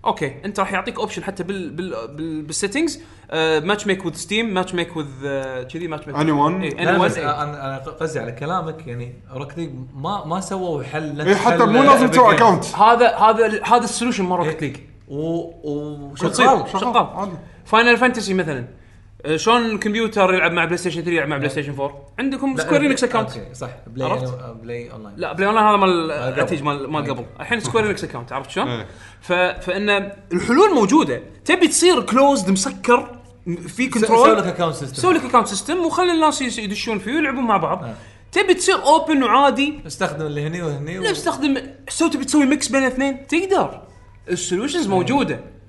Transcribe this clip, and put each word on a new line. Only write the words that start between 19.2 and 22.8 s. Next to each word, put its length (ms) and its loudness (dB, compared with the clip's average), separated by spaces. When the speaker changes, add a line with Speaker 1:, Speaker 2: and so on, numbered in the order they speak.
Speaker 1:
آه، 120 -2
شلون 300 2
الكمبيوتر 680 0
يلعب 180 2
مع 120 0
بلاي 120 -2
ستيشن 260 -4
ثري 140 -2
يلعب 120 0
مع 80 -4
بلاي 120 -2
Speaker 3:
لا. 40 -4
Speaker 1:
ستيشن 200 -6
فور؟ 220 -6
عندكم 380 -4
Speaker 3:
لا، 60 -4
Speaker 1:
سكوير 180 2